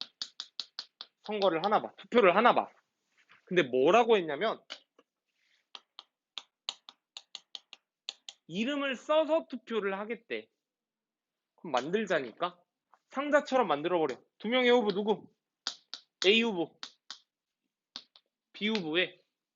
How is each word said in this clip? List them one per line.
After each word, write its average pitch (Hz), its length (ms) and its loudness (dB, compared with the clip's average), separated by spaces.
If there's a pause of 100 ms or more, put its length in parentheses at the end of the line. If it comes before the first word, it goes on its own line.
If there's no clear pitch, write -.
(1200)
선거를 190 420 0
하나 202 160 2
봐. 113 160 -10
투표를 208 380 4
하나 220 180 6
봐. 113 180 -2 (720)
근데 175 200 0
뭐라고 175 520 4
했냐면 170 480 -4 (3750)
이름을 262 480 -4
써서 311 520 0
투표를 202 520 -6
하겠대. 208 480 -10 (1080)
그럼 170 180 -14
만들자니까 165 840 -4 (520)
상자처럼 277 580 0
만들어버려. 151 480 0 (220)
두 208 100 -10
명의 247 240 2
후보 233 220 4
누구? 208 340 -2 (1000)
A 220 180 6
후보, 185 360 -4 (1700)
B 208 160 -4
후보에 180 500 -2 (360)